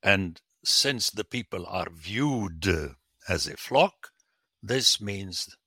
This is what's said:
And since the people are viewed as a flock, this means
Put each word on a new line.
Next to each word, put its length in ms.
And 380
since 460
the 140
people 420
are 240
viewed 760
as 180
a 100
flock, 560
this 380
means 540